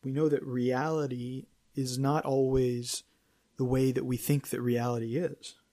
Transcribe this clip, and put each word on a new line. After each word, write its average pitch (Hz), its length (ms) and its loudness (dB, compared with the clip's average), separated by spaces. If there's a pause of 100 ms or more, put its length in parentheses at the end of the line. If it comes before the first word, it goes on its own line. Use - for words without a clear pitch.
we 135 80 -6
know 151 180 2
that 143 140 2
reality 127 1040 -2 (300)
is 127 220 -4
not 139 260 2
always 131 800 2 (540)
the 131 60 2
way 131 280 2
that 127 120 -2
we 127 120 -2
think 143 320 0
that 123 120 -4
reality 120 560 0
is. 156 380 -6 (180)